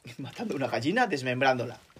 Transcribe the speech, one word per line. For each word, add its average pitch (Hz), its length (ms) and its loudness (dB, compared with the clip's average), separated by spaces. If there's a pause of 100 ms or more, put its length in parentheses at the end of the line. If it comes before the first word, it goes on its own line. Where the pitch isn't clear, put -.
<laughs> - 140 -16
matando 165 380 -6
una 131 120 0
gallina, 143 380 2
desmembrándola. 127 760 0 (200)